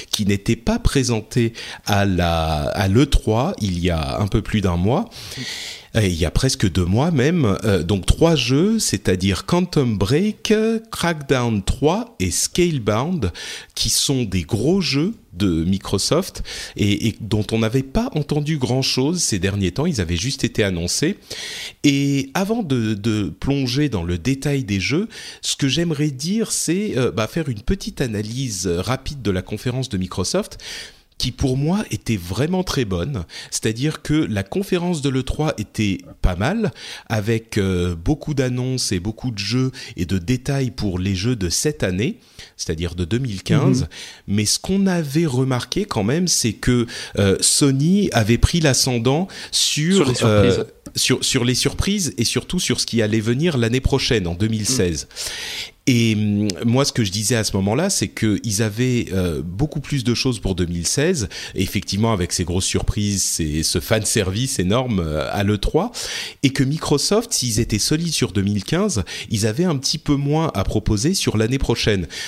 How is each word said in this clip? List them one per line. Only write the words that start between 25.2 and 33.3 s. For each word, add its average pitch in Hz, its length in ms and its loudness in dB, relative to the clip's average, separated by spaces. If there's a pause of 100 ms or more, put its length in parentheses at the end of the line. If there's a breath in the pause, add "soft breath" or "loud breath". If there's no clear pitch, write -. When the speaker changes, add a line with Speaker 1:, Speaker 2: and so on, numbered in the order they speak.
Speaker 1:
ce - 160 -4
que 139 120 0
j'aimerais 151 420 0
dire, 175 420 -2
c'est, 190 460 -2
euh, - 120 2
bah, 107 160 -2
faire 156 220 -4
une 104 140 -4
petite - 400 -2
analyse 107 640 -4
rapide 107 560 -2
de 101 80 0
la 92 120 0
conférence 123 460 -4
de 101 80 -4
Microsoft, 92 600 -2 (600 loud breath)
qui 123 140 -2
pour 131 240 0
moi 165 340 2
était 110 260 -2
vraiment 117 460 -2
très 139 220 -2
bonne. 92 400 -2 (260 loud breath)